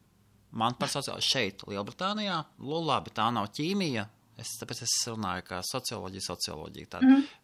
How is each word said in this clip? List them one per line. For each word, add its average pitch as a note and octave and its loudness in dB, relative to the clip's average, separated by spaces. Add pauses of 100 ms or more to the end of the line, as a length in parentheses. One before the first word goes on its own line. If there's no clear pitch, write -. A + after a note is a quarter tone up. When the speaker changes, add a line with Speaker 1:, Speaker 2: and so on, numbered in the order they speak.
(540)
Speaker 1:
Man A2+ 2
par C#3+ 0
socio-, A2 -4
šeit, - 2
Lielbritānijā, F3+ -2 (120)
lu-, D3 -2
labi, B2 2
tā A2+ 2
nav G#2 2
ķīmija, D3+ 0 (300)
es, - -8
tāpēc A#2 -8
es - 2 (120)
runāju, G2+ -2
ka F2+ -6
socioloģija, G2 -4
socioloģija, D#2 -6
tā. - -4
Speaker 2:
Mhm. C4+ 8 (220)